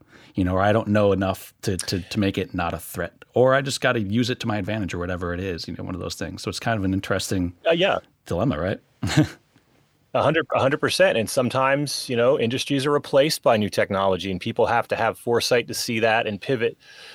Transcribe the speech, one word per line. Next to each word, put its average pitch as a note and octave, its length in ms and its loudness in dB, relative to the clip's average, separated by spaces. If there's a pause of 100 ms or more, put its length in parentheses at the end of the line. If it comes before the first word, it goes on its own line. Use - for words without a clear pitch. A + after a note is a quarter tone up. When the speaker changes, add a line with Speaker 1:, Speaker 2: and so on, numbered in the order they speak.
(360)
Speaker 1:
you F#2+ 80 2
know, F2+ 100 0
or F#2 80 4
I G#2 100 4
don't G#2+ 140 2
know G#2 240 4
enough F#2+ 420 -2 (100)
to, F#2+ 160 -2
to, - 220 -4
to G#2+ 200 -4
make G2 180 0
it F2+ 160 -6
not E2+ 200 -2
a E2 40 -8
threat, - 340 -8 (220)
or B2+ 220 6
I C#3 40 2
just C3+ 200 -6
gotta B2 200 2
use A2 300 0
it B2 100 -4
to A#2+ 60 -6
my G#2+ 120 -2
advantage," G#2 360 -4
or F2+ 40 -6
whatever F2 360 -4
it F2 60 -6
is, F2+ 260 -6
you F2 100 -10
know, G2 60 -10
one F#2+ 140 -8
of F2+ 40 -10
those F#2 140 -8
things. F#2 280 -10
So - 60 -6
it's F#2+ 120 -8
kind A2+ 180 0
of F#2+ 60 -2
an F#2+ 100 0
interesting F#2+ 600 -2 (120)
Speaker 2:
Uh, E3 60 4
yeah. F3 260 2 (280)
Speaker 1:
dilemma, F#2 340 0
right? F#2 200 -2 (220)
<laughs> C#3 240 2 (880)
Speaker 2:
A A#2+ 80 2
hundred, D3+ 320 2
a A#2 60 2
hundred C#3 180 2
percent. E3+ 380 2
And G#2+ 120 0
sometimes, C3+ 800 0
you B2 100 -4
know, B2+ 220 4
industries C3 460 0
are D3 60 0
replaced D3 520 2
by A#2+ 140 4
new G#2 140 0
technology, G2 600 0
and F2+ 80 -4
people A2+ 280 0
have A#2 220 0
to G2+ 80 -2
have G#2+ 220 -2
foresight A#2+ 500 0
to A2+ 60 -8
see A2+ 260 -4
that A2+ 260 2
and G#2 120 -4
pivot, A#2 380 -2 (380)